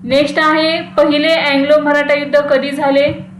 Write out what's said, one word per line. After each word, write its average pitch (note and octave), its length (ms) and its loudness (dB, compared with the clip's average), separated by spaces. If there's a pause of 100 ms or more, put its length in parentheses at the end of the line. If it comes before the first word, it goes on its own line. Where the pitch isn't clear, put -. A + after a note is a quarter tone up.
नेक्स्ट C#4+ 360 0
आहे D#4+ 420 0
पहिले D4+ 520 0
अँग्लो C#4+ 480 2
मराठा D4 380 0
युद्ध C#4+ 200 0
कधी C#4+ 320 0
झाले? C#4 540 0 (140)